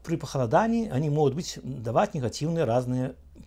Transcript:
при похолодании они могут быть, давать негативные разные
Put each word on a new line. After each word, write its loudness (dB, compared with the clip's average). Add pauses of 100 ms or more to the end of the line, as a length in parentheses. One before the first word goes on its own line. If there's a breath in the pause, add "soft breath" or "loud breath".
при -2
похолодании 2
они 0
могут 4
быть, -8
давать 0
негативные -2
разные 0 (320)